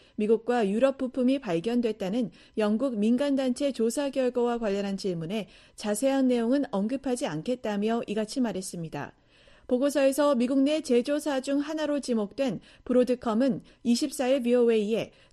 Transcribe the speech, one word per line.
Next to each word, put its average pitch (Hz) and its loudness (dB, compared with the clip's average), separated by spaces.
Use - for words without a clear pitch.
미국과 220 2
유럽 262 2
부품이 262 0
발견됐다는 214 -2
영국 214 0
민간단체 262 0
조사 240 -2
결과와 247 0
관련한 202 -2
질문에 185 -4
자세한 262 0
내용은 247 2
언급하지 247 -2
않겠다며 214 -4
이같이 214 -4
말했습니다. 175 -6
보고서에서 277 2
미국 247 2
내 302 2
제조사 277 0
중 277 0
하나로 302 -2
지목된 226 -2
브로드컴은 247 2
이십사일 262 0
비오에이에 226 2